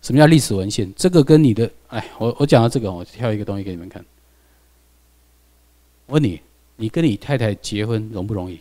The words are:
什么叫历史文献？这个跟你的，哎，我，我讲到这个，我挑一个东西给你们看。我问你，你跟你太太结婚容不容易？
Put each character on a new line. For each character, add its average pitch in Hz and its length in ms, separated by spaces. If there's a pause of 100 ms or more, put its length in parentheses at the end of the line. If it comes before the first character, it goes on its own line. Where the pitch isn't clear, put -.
什 - 100
么 127 80
叫 151 60
历 156 140
史 117 160
文 95 160
献？ 98 260
这 185 140
个 175 120
跟 156 220
你 123 80
的， 110 180 (180)
哎， 113 140 (160)
我， 110 200
我 143 80
讲 131 160
到 117 60
这 123 120
个， 104 100
我 87 140
挑 117 260
一 107 60
个 104 80
东 98 140
西 98 40
给 95 100
你 90 40
们 87 140
看。 87 120 (2000)
我 127 80
问 151 80
你， 90 180 (360)
你 110 120
跟 165 160
你 123 100
太 - 220
太 110 200
结 104 280
婚 110 260
容 98 160
不 110 60
容 92 180
易？ 85 100